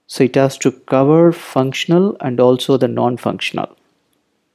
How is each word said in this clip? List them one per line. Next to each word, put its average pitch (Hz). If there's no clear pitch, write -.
so -
it 123
has 135
to 131
cover 156
functional 165
and 127
also 127
the 123
non-functional, 117